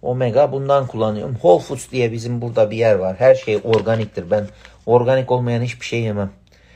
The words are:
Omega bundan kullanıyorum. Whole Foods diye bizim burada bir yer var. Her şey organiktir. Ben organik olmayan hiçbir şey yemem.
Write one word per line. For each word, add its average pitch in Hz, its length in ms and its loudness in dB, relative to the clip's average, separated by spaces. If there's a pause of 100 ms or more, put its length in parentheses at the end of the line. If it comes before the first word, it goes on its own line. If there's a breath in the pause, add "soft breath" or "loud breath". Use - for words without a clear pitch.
Omega 127 500 0
bundan 135 360 0
kullanıyorum. 110 460 -4
Whole 165 300 4
Foods - 280 -12
diye 120 200 0
bizim 117 300 -6
burada 113 300 0
bir 113 60 -6
yer 113 180 4
var. 95 240 -2
Her 131 160 8
şey 107 280 -2
organiktir. 107 680 -2
Ben 104 160 0 (380 loud breath)
organik 123 460 2
olmayan 120 300 0
hiçbir 123 240 -8
şey 117 160 -4
yemem. 101 280 -4 (460 soft breath)